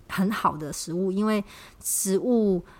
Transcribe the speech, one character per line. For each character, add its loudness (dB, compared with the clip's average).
很 0
好 0
的 -8
食 -8
物， -2
因 0
为 0
植 0
物 2